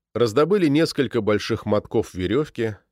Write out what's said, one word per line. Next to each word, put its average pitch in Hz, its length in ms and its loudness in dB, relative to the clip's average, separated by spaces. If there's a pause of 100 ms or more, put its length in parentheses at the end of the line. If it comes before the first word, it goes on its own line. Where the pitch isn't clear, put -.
(120)
раздобыли 147 540 2
несколько 139 560 0
больших 107 420 -2
мотков 104 480 -2
верёвки 107 640 -4 (160)